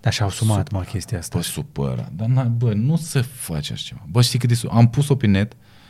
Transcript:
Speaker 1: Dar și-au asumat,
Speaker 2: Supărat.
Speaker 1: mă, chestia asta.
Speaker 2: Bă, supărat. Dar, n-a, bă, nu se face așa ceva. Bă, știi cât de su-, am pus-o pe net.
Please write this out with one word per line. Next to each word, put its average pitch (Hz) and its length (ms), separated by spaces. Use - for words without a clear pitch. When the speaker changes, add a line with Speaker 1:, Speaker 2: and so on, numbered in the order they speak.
Speaker 1:
Dar 117 120
și-au 104 140
asumat, 107 300
Speaker 2:
Supărat. 92 280
Speaker 1:
mă, - 60
chestia 90 260
asta. 82 200
Speaker 2:
Bă, 85 60
supărat. 69 720
Dar, 107 120
n-a, 131 160
bă, 117 300
nu 123 220
se 165 260
face - 520
așa - 120
ceva. - 160
Bă, 120 100
știi 123 180
cât 120 100
de 120 60
su-, - 160
am 117 180
pus-o 143 260
pe 110 120
net. 101 260